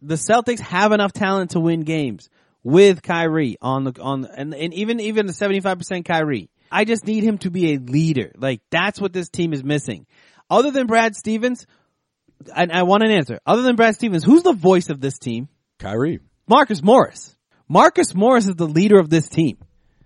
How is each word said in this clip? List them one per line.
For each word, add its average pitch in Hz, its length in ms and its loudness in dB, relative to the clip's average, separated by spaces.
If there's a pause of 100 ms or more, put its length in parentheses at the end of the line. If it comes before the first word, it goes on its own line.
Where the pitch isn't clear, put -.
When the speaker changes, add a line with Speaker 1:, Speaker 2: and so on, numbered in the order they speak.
Speaker 1:
the 151 140 -6
Celtics 233 440 -2
have 208 340 0
enough 202 180 0
talent 190 400 -4
to 175 80 -2
win 165 220 0
games 151 480 -6 (340)
with 180 380 4
Kyrie 160 600 -2
on 131 220 -4
the, 127 180 -8
on, 135 240 -6
and, 143 280 -12
and 160 200 -8
even, 220 280 -4
even 214 240 -2
the 180 80 -8
seventy-five 196 440 -4
percent 175 280 -8
Kyrie. 151 440 -2 (220)
I 202 140 0
just 220 200 -4
need 214 200 -2
him 214 140 0
to 185 120 -6
be 170 220 0
a 143 40 -4
leader. 131 600 -2
Like, 127 240 -6 (100)
that's 185 300 -2
what 196 100 -4
this 180 180 -8
team 170 240 -4
is 139 100 -6
missing. 139 440 -6 (420)
Other 247 220 2
than 262 160 -2
Brad 226 300 0
Stevens, 226 500 -6 (880)
and 170 160 0
I 180 120 0
want 196 200 4
an 220 80 2
answer. 147 340 0
Other 214 180 2
than 247 120 2
Brad 220 200 2
Stevens, 190 280 -2
who's 320 200 6
the 359 100 4
voice 180 360 2
of 139 120 -8
this 135 180 -6
team? 120 300 -8 (300)
Speaker 2:
Kyrie. 120 420 -4 (260)
Speaker 1:
Marcus 214 340 4
Morris. 214 540 2 (320)
Marcus 269 480 4
Morris 220 320 2
is 190 80 -4
the 165 120 -2
leader 196 320 4
of 156 100 0
this 160 180 2
team. 156 300 -2 (480)